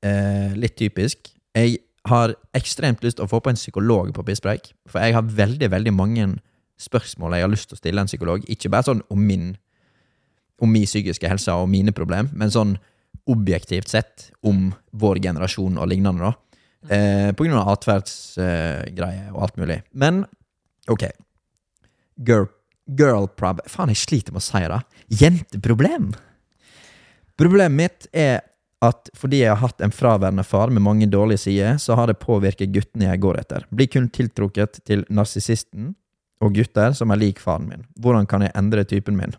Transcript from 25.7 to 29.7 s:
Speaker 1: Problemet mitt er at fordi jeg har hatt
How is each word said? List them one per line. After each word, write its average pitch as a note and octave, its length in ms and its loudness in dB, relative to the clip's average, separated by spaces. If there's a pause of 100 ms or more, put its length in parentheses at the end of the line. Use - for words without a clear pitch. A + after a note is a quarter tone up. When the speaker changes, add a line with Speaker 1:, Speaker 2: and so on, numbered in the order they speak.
Speaker 1:
Problemet F3 380 6
mitt E3+ 360 -2
er C#3+ 280 2 (420)
at - 320 0
fordi C3+ 260 0
jeg A#2 100 6
har G#2 60 4 (120)
hatt - 120 -8